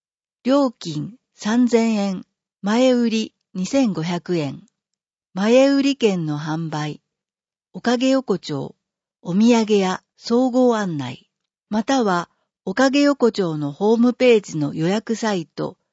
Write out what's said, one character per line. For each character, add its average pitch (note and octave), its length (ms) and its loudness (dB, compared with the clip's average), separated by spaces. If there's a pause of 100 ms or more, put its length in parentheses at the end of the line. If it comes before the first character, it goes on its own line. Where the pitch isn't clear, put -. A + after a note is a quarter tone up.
(440)
料 C4+ 280 2
金、 D#3+ 440 -10 (180)
三 A#3+ 360 0
千 A3+ 240 2
円。 G3+ 320 -4 (360)
前 A#3+ 300 2
売 A#3+ 180 2
り、 A3 240 -4 (200)
二 F#3 120 -6
千 B3+ 280 0
五 D#3+ 100 -4
百 F3 320 -4
円。 D3+ 300 -6 (680)
前 A#3+ 360 4
売 C#4 140 2
り C4+ 120 0
券 F#3+ 300 0
の D3+ 120 -4
販 D#3+ 320 -6
売。 D3+ 320 -8 (720)
お F#3+ 80 -14
か A#3+ 160 -2
げ B3+ 140 0
横 B3+ 300 0
丁、 - 360 -10 (460)
お E3+ 120 -8
土 A3+ 200 4
産 G#3+ 240 2
屋、 F#3 260 -2 (140)
総 B3 340 0
合 B3 240 2
案 F#3+ 220 -4
内。 B2+ 340 -10 (380)
ま A3 160 -2
た C4+ 180 0
は、 F3+ 260 -2 (360)
お F#3+ 80 -6
か C4 160 2
げ C#4 140 2
横 C#4 280 2
丁 E3+ 260 -2
の D3 140 -4
ホ G#3 240 0
ー - 20 2
ム A#3+ 160 4
ペ B3 240 4
ー G#3 40 0
ジ E3 160 -10
の D3 160 -4
予 D#3+ 140 -4
約 G#3+ 280 -2
サ G#3+ 180 -2
イ E3+ 120 -4
ト、 - 320 -10 (160)